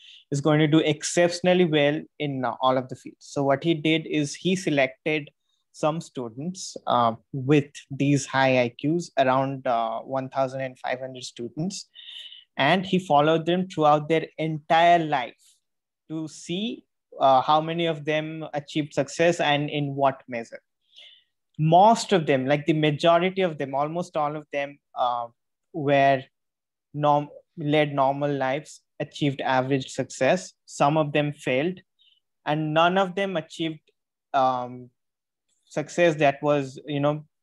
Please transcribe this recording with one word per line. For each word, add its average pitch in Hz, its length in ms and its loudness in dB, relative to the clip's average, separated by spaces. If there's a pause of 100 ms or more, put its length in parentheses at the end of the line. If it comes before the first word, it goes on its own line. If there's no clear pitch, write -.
(320)
is 143 100 -2
going 151 180 4
to 156 80 4
do 156 120 6
exceptionally 175 840 2
well 151 360 2 (160)
in, 139 260 -4
uh, 117 160 -4
all 131 180 2
of 127 120 -4
the 131 60 -10
fields. - 240 -20
So - 240 -6
what 139 200 0
he 165 120 2
did 160 320 0
is 151 260 -2
he 185 220 -2
selected 156 720 -2 (440)
some 160 280 -2
students, 135 760 -12 (100)
uh, 120 280 2 (180)
with 143 400 0 (180)
these 139 360 0
high 131 340 2
I 120 240 0
Qs, 165 340 -2
around, 135 500 0
uh, 113 320 -2
one 131 300 -8
thousand 135 320 -4
and 131 180 -10
five 127 200 -6
hundred 131 240 -12
students, 156 640 -8 (720)
and 175 280 2
he 185 140 0
followed 156 460 2
them 180 220 -2
throughout 151 420 2
their 160 180 0 (100)
entire 165 640 2
life 147 560 -6 (540)
to 160 180 -8
see, 196 560 -8 (360)
uh, 135 220 6
how 156 200 2
many 165 240 -2
of 151 200 -4
them 156 480 -4
achieved 147 400 -6
success 170 460 0
and 147 300 0
in 143 260 -4
what 135 320 0
measure. 117 340 -10 (960)
Most 185 540 4
of 170 140 2
them, 135 220 2
like, 147 180 0
the 165 80 2
majority 170 680 2
of 165 160 -2
them, 139 180 -6
almost 165 420 -4
all 147 180 -2
of 151 160 -12
them, 143 260 -6 (180)
uh, 123 320 -2 (460)
were 139 480 2 (720)
norm-, 147 360 0 (280)
led 147 360 0
normal 139 380 0
lives, 139 500 -6 (180)
achieved 143 420 -4
average 131 500 0
success. 135 600 -2 (120)
Some 151 320 2
of 147 160 -2
them 147 180 0
failed, 147 480 -2 (680)
and 151 280 -2
none 175 240 4
of 185 180 0
them 196 220 -4
achieved, 160 420 -8 (540)
um, 123 560 0 (760)
success 160 500 0
that 147 260 2
was, 143 440 0
you 143 140 -4
know, 151 240 0 (200)